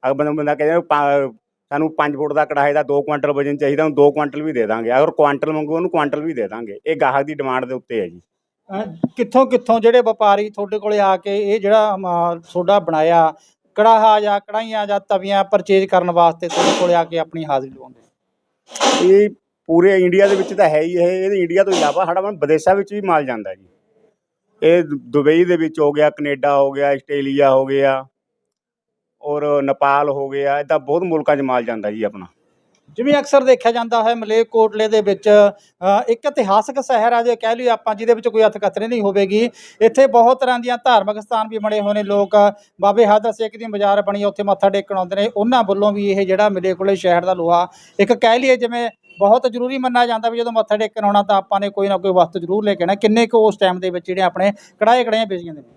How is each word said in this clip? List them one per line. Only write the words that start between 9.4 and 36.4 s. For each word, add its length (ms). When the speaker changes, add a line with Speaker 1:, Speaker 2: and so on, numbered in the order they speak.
Speaker 2:
ਕਿੱਥੋਂ 340
ਜਿਹੜੇ 220
ਵਪਾਰੀ 480
ਤੁਹਾਡੇ 300
ਕੋਲੇ 200
ਆ 180
ਕੇ 200
ਇਹ 220
ਜਿਹੜਾ, 360
ਅਮ, 460
ਤੁਹਾਡਾ 260
ਬਣਾਇਆ 540
ਕੜਾਹਾ 440
ਜਾਂ 200
ਕੜਾਹੀਆਂ 480
ਜਾਂ 120
ਤਵੀਆਂ 440
ਪਰਚੇਜ 420
ਕਰਨ 260
ਵਾਸਤੇ 360
ਤੁਹਾਡੇ 320
ਕੋਲੇ 140
ਆ 100
ਕੇ 160
ਆਪਣੀ 260
ਹਾਜ਼ਰੀ 240
ਲਵਾਉਂਦੇ? 300
Speaker 1:
ਇਹ 220
ਪੂਰੇ 320
ਇੰਡੀਆ 300
ਦੇ 80
ਵਿੱਚ 180
ਤਾਂ 160
ਹੈ 120
ਹੀ 120
ਇਹ, 140
ਇਹਦੇ 320
ਇੰਡੀਆ 240
ਤੋਂ 100
ਇਲਾਵਾ 320
ਸਾਡਾ 160
ਮਤਲਬ 200
ਵਿਦੇਸ਼ਾਂ 340
ਵਿੱਚ 180
ਵੀ 80
ਮਾਲ 240
ਜਾਂਦਾ 300
ਜੀ। 100
ਇਹ 200
ਦੁਬਈ 380
ਦੇ 120
ਵਿੱਚ 220
ਹੋ 120
ਗਿਆ, 180
ਕੈਨੇਡਾ 480
ਹੋ 140
ਗਿਆ, 180
ਆਸਟ੍ਰੇਲੀਆ 600
ਹੋ 140
ਗਿਆ, 400
ਔਰ 400
ਨੇਪਾਲ 480
ਹੋ 200
ਗਿਆ, 300
ਇਹ 60
ਤਾਂ 140
ਬਹੁਤ 220
ਮੁਲਕਾਂ 360
'ਚ 40
ਮਾਲ 220
ਜਾਂਦਾ 280
ਜੀ 120
ਆਪਣਾ। 220
Speaker 2:
ਜਿਵੇਂ 180
ਅਕਸਰ 300
ਦੇਖਿਆ 280
ਜਾਂਦਾ 320
ਹੈ, 120
ਮਲੇਰਕੋਟਲੇ 720
ਦੇ 140
ਵਿੱਚ, 280
ਅ, 800
ਇੱਕ 160
ਇਤਿਹਾਸਕ 560